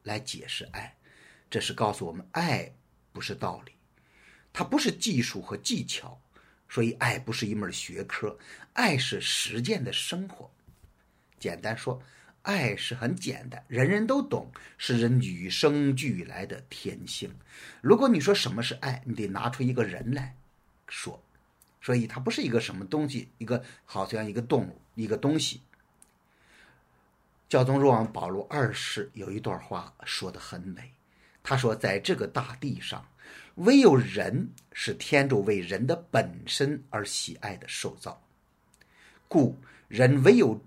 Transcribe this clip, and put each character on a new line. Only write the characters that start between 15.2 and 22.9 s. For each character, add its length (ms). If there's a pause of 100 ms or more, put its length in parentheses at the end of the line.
生 460
俱 280
来 220
的 240
天 380
性。 280 (460)
如 160
果 100
你 120
说 140
什 160
么 120
是 140
爱， 300
你 100
得 120
拿 220
出 140
一 100
个 100
人 300
来 240 (500)
说， 340 (600)
所 120
以 140
它 140
不 100
是 100
一 60
个 140
什 120
么 120
东 240